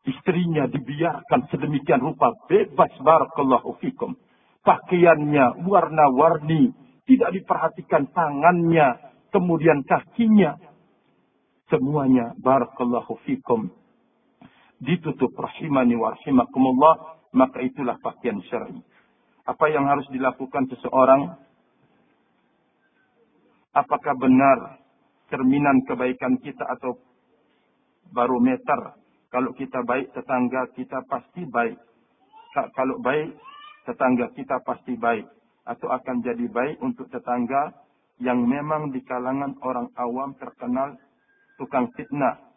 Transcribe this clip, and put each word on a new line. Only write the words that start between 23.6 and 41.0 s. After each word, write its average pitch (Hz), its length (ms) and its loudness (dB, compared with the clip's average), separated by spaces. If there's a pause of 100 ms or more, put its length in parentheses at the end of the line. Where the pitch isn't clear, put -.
Apakah 143 480 -2
benar 131 640 2 (480)
cerminan 135 560 2
kebaikan 127 560 -4
kita 135 240 -10
atau - 320 -8 (1120)
barometer? 123 880 -2 (320)
Kalau 127 240 -4
kita 131 320 -8
baik, 127 240 -4
tetangga 123 640 -4
kita 127 320 -12
pasti 147 400 -10
baik. 233 320 -4 (720)
Ka-, - 240 -6
kalau 131 240 -4
baik, 143 320 -4 (560)
tetangga 127 480 0
kita 135 320 -6
pasti 123 320 -8
baik. 113 240 -2 (400)
Atau - 240 -12
akan 127 320 -4
jadi 120 320 -6
baik 123 320 -6
untuk 127 320 -8
tetangga 123 640 -4 (400)
yang 123 240 -2
memang 147 480 -2
di 131 160 -10
kalangan 131 560 -6
orang 123 320 -6
awam 123 400 -8
terkenal 127 640 -8 (640)